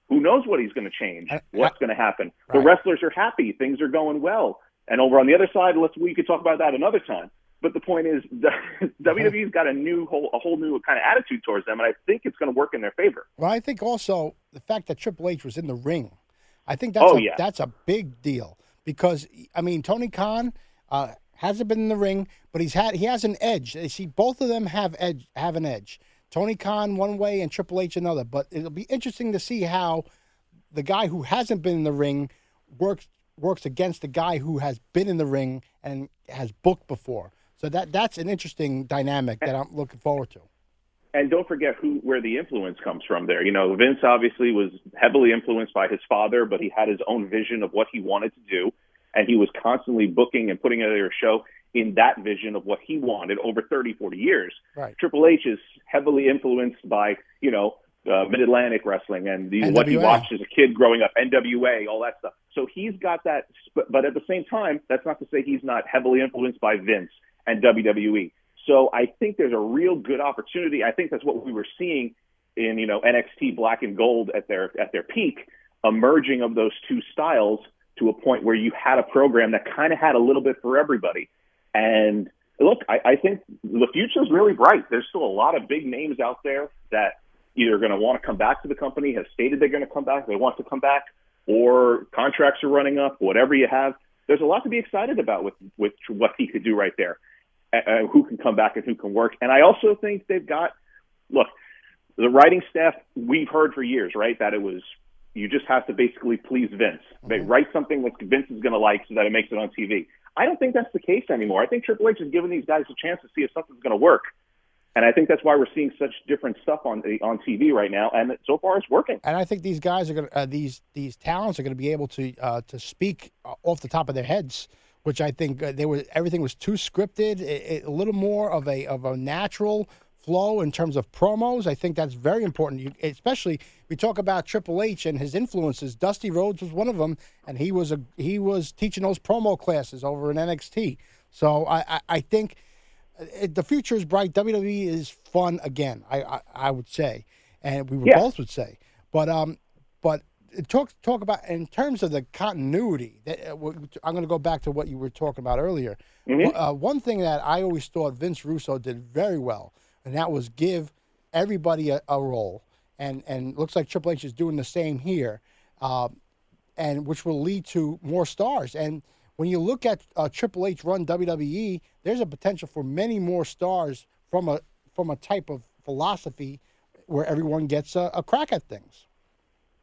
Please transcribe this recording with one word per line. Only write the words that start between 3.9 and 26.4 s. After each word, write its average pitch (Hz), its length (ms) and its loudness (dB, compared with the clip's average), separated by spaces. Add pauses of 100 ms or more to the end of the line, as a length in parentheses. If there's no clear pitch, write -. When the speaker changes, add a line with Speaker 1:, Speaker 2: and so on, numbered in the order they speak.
Speaker 1:
well. 175 380 0 (280)
And 120 140 2
over 131 180 10
on 131 60 8
the 139 80 8
other 185 180 6
side, 180 260 4
let's, 160 200 2
we 170 160 0
could 170 140 0
talk 170 140 2
about 160 180 2
that 151 160 2
another 190 240 2
time. 87 320 -6 (320)
But 160 100 0
the 160 60 -4
point 165 260 -2
is, 156 220 0
<laughs> - 40 -18
the, 127 180 2 (320)
Speaker 2:
Mm-hmm. - 220 -6
Speaker 1:
W 202 220 2
W 208 220 2
E's - 40 -6
got 165 140 2
a 139 80 0
new 165 320 -2
whole, 147 280 -2
a - 40 -2
whole 170 200 -2
new 151 240 -2
kind 135 180 0
of - 100 -2
attitude 226 340 0
towards 101 220 -2
them, 110 140 -4
and 117 80 2
I 113 60 2 (120)
think 220 200 0
it's - 120 -6
gonna 143 140 -2
work - 240 0
in 117 60 -6
their 104 100 -4
favor. 180 340 0 (120)
Speaker 2:
Well, 160 120 0
I 226 100 0
think 233 220 -8
also 196 540 -2 (180)
the 147 60 -20
fact 214 280 -4
that 160 120 -8
Triple 175 300 -6
H 165 140 -6
was 123 140 -10
in 165 80 -8
the 139 80 -6
ring, 131 380 -4 (560)
I - 80 -4
think 226 180 -6
that's 220 180 10
Speaker 1:
Oh, 147 60 8
Speaker 2:
a, 113 40 4
Speaker 1:
yeah. 98 180 0
Speaker 2:
that's 190 200 -4
a 127 120 -4 (160)
big 165 340 -4
deal 120 380 -8 (240)
because, 156 440 -2 (280)
I 170 60 -2
mean, 175 200 -2
Tony 226 280 -2
Khan, 220 440 -4 (380)
uh, 139 220 -4 (240)
hasn't 208 300 -4
been 220 120 -2
in 220 100 -2
the 214 80 0
ring, 196 300 -2 (240)
but 165 100 -4
he's 160 140 -4
had, 214 200 0
he 180 100 -2
has 240 180 -2
an 214 180 -2
edge. 185 340 -4
You 160 140 -10
see, - 160 -12
both 226 360 -4
of 262 60 -2
them 226 200 -2
have 175 320 -4
edge, 165 360 -6
have 156 200 -4
an 160 100 -4
edge. 110 340 -10 (300)
Tony 208 260 -2